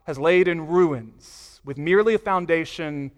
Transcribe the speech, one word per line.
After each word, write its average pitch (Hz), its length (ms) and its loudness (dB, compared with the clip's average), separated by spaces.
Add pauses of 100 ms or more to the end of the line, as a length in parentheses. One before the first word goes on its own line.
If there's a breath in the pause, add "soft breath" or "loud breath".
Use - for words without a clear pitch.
has 143 140 -8
laid 175 280 4
in 165 220 -4
ruins 147 960 -2
with 135 120 -10
merely 196 380 2
a 208 40 2
foundation 165 1000 -4